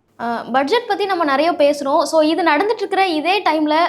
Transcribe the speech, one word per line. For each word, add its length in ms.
அ, 320
பட்ஜெட் 360
பத்தி 180
நம்ம 180
நிறைய 300
பேசுறோம். 500
So, 180
இது 220
நடந்துட்டு 340
இருக்கிற 300
இதே 360
டைம்ல 320